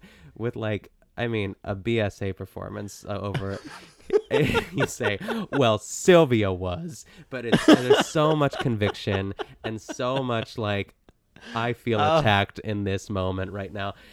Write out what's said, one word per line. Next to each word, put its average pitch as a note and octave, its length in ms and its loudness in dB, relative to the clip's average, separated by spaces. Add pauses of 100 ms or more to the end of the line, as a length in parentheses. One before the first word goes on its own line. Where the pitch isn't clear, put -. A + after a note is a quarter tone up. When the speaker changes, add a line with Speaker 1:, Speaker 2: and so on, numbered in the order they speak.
(380)
Speaker 1:
with, A#2 180 -4
like, G#2+ 360 -4 (260)
I A#2+ 100 -2
mean, G#2 380 -2
a G2+ 100 -4
B A2+ 240 0
S G2+ 220 -2
A G2 100 -2
performance, G2 760 -10
uh, G2 140 -6
over, G2 400 -6 (400)
<laughs> - 320 -2
you G#4 560 2
say, G#2 320 -4 (320)
"Well, A#2 260 4
Sylvia B2 760 4
was." F2+ 520 -6 (240)
But B2 160 -8
it's, - 200 -2
there's - 420 6
so D#3 260 2
much D3 260 0
conviction G2+ 760 -2 (320)
and A2+ 160 -6
so C3+ 420 -4
much, A#2 340 -4
like, G#2 380 -2 (600)
I A#2 180 -2
feel A2+ 260 0
Speaker 2:
Oh. D#3 200 4
Speaker 1:
attacked G2+ 400 2
in G#2 240 -4
this G2 260 -2
moment F#2 420 -2
right G2 220 -8
now. G2 220 -6 (180)